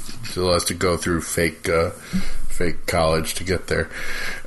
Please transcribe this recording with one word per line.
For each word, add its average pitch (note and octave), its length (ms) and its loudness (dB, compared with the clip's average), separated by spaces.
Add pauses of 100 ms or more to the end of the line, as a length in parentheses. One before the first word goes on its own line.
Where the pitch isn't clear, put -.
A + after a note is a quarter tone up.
(260)
still F2+ 260 -2
has F2 140 2
to - 80 -2
go F2 240 0
through E2+ 240 0
fake, - 480 -2
uh, E2+ 220 2 (580)
fake - 380 2
college D#2+ 480 0
to - 100 -6
get F#2 220 -2
there. E2 220 -2 (580)